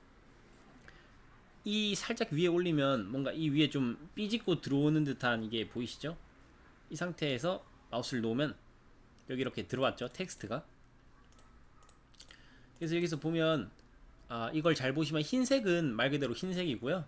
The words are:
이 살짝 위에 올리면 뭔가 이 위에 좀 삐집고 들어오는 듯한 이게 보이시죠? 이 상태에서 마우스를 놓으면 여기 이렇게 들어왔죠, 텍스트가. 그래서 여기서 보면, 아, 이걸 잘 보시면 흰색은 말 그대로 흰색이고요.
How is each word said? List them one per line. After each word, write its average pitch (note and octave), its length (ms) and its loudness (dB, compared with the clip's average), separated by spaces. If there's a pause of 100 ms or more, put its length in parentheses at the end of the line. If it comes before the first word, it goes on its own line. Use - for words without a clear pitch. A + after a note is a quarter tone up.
(1600)
이 G#3 300 0
살짝 A3+ 380 -4
위에 E3 140 4
올리면 C#3+ 640 2
뭔가 C3+ 220 -2
이 D#3 180 0
위에 D3 180 4
좀 B2 460 -2
삐집고 G#3 480 0
들어오는 D3 420 4
듯한 A#2+ 400 0
이게 G#2+ 240 -2
보이시죠? C3 480 -6 (720)
이 E3 80 -10
상태에서 D#3+ 680 -2 (260)
마우스를 A#2+ 320 -2
놓으면 A2+ 340 0 (720)
여기 C3 140 -4
이렇게 A#2+ 240 -4
들어왔죠, B2 420 0
텍스트가. C#3 560 -8 (2250)
그래서 E3 180 0
여기서 E3 240 0
보면, D#3+ 500 2 (580)
아, A#2 260 -2
이걸 D#3 200 4
잘 C3 200 0
보시면 D#3 280 0
흰색은 G3 720 2
말 B2 160 2
그대로 C#3 220 0
흰색이고요. E3+ 760 -2